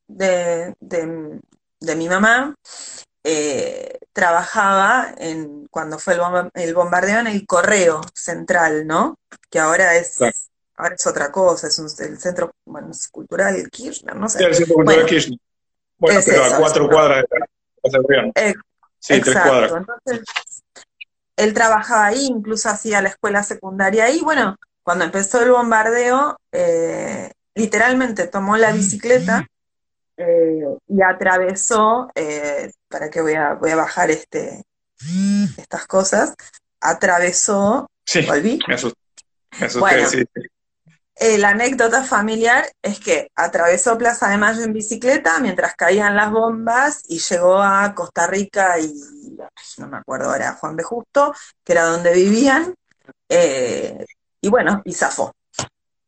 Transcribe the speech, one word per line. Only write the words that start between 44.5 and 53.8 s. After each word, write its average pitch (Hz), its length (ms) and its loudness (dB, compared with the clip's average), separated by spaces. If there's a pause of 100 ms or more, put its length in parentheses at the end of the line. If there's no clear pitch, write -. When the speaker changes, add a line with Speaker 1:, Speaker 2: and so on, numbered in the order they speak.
Speaker 1:
en 220 100 -4
bicicleta 226 680 0
mientras 185 360 -2
caían 208 400 2
las 208 160 2
bombas 226 760 0
y - 100 -8
llegó 180 440 2
a 196 320 2
Costa 170 320 -2
Rica 190 540 0
y, 156 120 -4 (480)
ay, 139 60 -18 (320)
no 139 100 -16
me 135 100 -12
acuerdo 131 320 -6
ahora, 131 240 -4
Juan 160 220 -10
B. 165 80 -4
Justo, 277 480 -2 (320)
que 175 80 -2
era 170 120 4
donde 170 300 2
vivían, 269 600 4 (540)
eh, 127 760 0 (360)